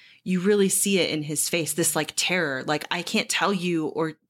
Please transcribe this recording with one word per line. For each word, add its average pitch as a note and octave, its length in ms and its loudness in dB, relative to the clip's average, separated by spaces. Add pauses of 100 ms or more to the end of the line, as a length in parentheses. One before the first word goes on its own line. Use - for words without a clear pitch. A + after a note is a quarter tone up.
(240)
you F3+ 160 0
really G3 280 4
see G3 300 2
it D#3+ 120 2
in D3+ 120 -2
his D3+ 260 -2
face, E3 240 -2
this, E3+ 240 0
like, D3+ 180 -2
terror, D3+ 500 0
like, D3+ 260 -2
"I F3 120 -2
can't G#3 260 -2
tell F3+ 240 0
you E3+ 360 0
or D#3+ 260 -2 (160)